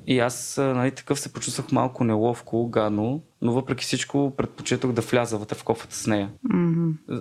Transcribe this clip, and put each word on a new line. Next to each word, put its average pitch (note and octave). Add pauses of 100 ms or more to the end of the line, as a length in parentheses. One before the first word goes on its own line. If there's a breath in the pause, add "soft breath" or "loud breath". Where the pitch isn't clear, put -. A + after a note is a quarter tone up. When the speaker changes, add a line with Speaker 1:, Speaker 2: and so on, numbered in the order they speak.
Speaker 1:
И B2+
аз, A#2+
а, C#3
нали, C3
такъв C#3
се -
почувствах -
малко B2+
неловко, A2+
гадно, A2 (220)
но A#2
въпреки B2+
всичко C#3
предпочетох B2+
да A#2
вляза A#2
вътре -
в -
кофата -
с -
нея. G#2 (220)
Speaker 2:
Мгм. E3+ (300)